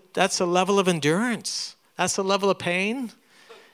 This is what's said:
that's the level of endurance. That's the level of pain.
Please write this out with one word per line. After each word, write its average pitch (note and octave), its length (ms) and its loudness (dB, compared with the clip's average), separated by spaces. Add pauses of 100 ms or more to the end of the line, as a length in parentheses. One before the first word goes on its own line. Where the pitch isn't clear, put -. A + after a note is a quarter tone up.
(140)
that's F#3 240 2
the F#3 80 0
level F#3 320 2
of F#3 100 2
endurance. F3 880 -2 (220)
That's F3+ 180 0
the G3 80 -2
level G3 240 2
of F#3+ 100 0
pain. G3+ 540 -4 (600)